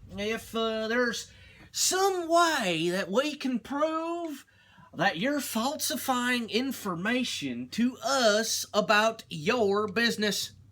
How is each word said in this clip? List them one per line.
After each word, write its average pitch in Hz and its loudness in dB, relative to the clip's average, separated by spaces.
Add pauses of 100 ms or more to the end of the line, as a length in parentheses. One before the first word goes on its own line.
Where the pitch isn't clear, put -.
(180)
If 214 -6
uh, 220 -2
there's 240 0 (440)
some 370 2
way 277 4
that 180 -2
we 277 0
can 254 -2
prove 320 -4 (500)
that 175 2
you're 269 0
falsifying 247 -2
information 190 -2
to 240 0
us 226 2
about 214 4
your 202 0
business. 208 0 (200)